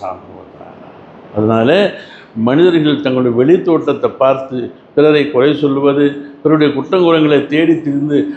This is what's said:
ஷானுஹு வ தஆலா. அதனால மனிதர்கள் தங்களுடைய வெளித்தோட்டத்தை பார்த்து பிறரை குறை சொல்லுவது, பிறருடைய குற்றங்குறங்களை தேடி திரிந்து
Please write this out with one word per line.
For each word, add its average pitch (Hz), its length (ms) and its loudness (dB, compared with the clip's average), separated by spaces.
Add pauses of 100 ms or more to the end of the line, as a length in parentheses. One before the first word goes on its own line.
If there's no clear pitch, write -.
ஷானுஹு 92 340 -12
வ 92 60 -20 (160)
தஆலா. - 300 -20 (480)
அதனால 113 580 2 (420)
மனிதர்கள் 151 640 2
தங்களுடைய 127 360 -2
வெளித்தோட்டத்தை 143 720 0
பார்த்து 131 640 -2 (240)
பிறரை 147 360 2
குறை 139 260 2
சொல்லுவது, 139 600 0 (260)
பிறருடைய 151 320 2
குற்றங்குறங்களை 156 720 2
தேடி 156 360 0
திரிந்து 143 440 -2 (100)